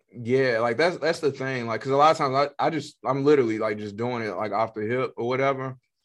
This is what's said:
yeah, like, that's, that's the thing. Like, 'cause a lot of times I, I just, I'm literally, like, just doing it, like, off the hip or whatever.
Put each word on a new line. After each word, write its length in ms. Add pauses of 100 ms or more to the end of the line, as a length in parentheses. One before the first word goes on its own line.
(160)
yeah, 440
like, 160
that's, 220
that's 200
the 140
thing. 340
Like, 140
'cause 100
a 60
lot 160
of 60
times 180
I, 300
I 40
just, 340
I'm 200
literally, 340
like, 200
just 180
doing 260
it, 140
like, 160
off 220
the 80
hip 340
or 100
whatever. 500 (280)